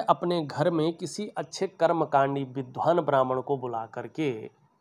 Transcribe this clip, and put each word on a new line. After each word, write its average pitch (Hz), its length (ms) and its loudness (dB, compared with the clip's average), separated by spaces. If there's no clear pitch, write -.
अपने 175 400 2
घर 151 260 0
में 165 220 0
किसी 185 340 -8
अच्छे 175 400 -6
कर्मकांडी 143 760 2
विद्वान 131 580 0
ब्राह्मण 131 400 2
को 139 160 -2
बुला 117 280 -6
करके 120 640 -6